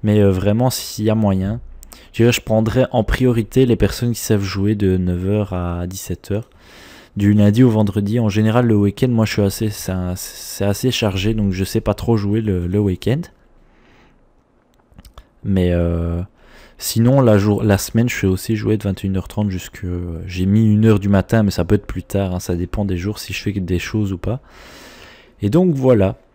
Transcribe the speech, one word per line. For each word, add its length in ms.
Mais, 180
euh, 100
vraiment, 400
s'il 340
y 60
a 60
moyen, 440
je 100
dirais, 100
je 80
prendrais 520
en 120
priorité 640
les 100
personnes 360
qui 80
savent 220
jouer 340
de 200
neuf 300
heures 260
à 340
dix-sept 440
heures. 180
Du 200
lundi 280
au 60
vendredi, 520
en 100
général 360
le 80
week-end, 340
moi 180
je 60
suis 100
assez, 260
c'est 240
un, 240
c'est 480
assez 260
chargé, 440
donc 180
je 100
sais 200
pas 100
trop 240
jouer 240
le, 260
le 120
week-end. 420
Mais, 300
euh, 480
sinon 420
la 160
jour-, 260
la 140
semaine 320
je 80
fais 100
aussi 300
jouer 220
de 60
vingt 200
et 20
une 120
heures 100
trente 220
jusque, 340
j'ai 200
mis 180
une 220
heure 120
du 120
matin, 320
mais 80
ça 160
peut 80
être 120
plus 160
tard, 320
hein, 60
ça 140
dépend 320
des 100
jours 220
si 160
je 80
fais 100
des 260
choses 360
ou 40
pas. 220
Et 80
donc 240
voilà 420